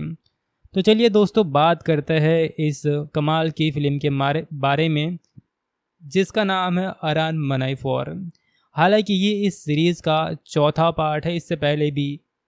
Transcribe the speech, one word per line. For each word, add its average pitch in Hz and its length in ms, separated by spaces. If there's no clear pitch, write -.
तो 190 60
चलिए 220 300
दोस्तों, 202 400
बात 160 320
करते 156 320
हैं 160 340
इस 151 220
कमाल 160 360
की 156 200
फिल्म 143 280
के 147 120
मारे, 143 340
बारे 143 340
में, 156 280
जिसका 185 400
नाम 185 360
है 190 120
अरान 160 380
मनाई 135 340
फ़ोर। 131 380
हालांकि 202 400
ये 196 160
इस 196 160
सीरीज़ 160 440
का 156 140
चौथा 156 460
पार्ट 156 340
है, 175 100
इससे 170 200
पहले 151 360
भी 143 280